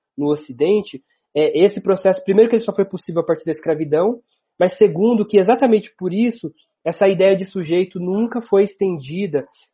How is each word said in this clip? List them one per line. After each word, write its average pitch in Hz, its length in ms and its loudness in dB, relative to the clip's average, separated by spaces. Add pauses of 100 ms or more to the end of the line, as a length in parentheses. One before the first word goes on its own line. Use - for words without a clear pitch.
(180)
no 147 120 -2
Ocidente, 151 720 -2 (340)
é 151 300 2
esse 202 160 -2
processo, 190 420 0
primeiro 214 260 4
que 233 60 2
ele 226 80 -2
só 202 100 -6
foi 196 120 -2
possível 180 360 -6
a 165 40 -12
partir 160 180 -2
da 165 80 -6
escravidão, 160 720 -2 (360)
mas 180 200 0
segundo 208 500 2
que 208 100 0
exatamente 220 600 2
por 180 160 -6
isso, 226 360 -4 (360)
essa 170 240 2
ideia 190 260 4
de 185 80 -4
sujeito 185 560 -4
nunca 208 400 -4
foi 202 240 2
estendida. 170 840 -4 (280)